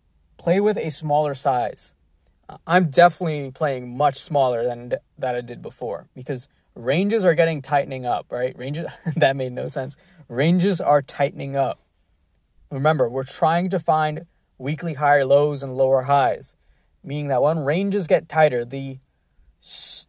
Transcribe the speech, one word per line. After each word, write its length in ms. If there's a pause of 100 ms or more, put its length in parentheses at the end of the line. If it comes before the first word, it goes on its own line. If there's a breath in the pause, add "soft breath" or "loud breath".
(380)
Play 220
with 180
a 120
smaller 440
size. 600 (540)
Uh, 80 (100)
I'm 240
definitely 600
playing 460
much 200
smaller 480
than 260
th-, 120 (160)
that 160
I 80
did 180
before 540
because 340 (260)
ranges 520
are 80
getting 260
tightening 460
up, 240
right? 260
Ranges, 300 (160)
<laughs> 140
that 200
made 160
no 160
sense. 300 (300 soft breath)
Ranges 520
are 220
tightening 540
up. 220 (920)
Remember, 380
we're 160
trying 460
to 80
find 480 (320)
weekly 360
higher 300
lows 380
and 140
lower 260
highs, 540 (460)
meaning 260
that 140
when 160
ranges 480
get 220
tighter, 360
the 340 (640)
s-, 480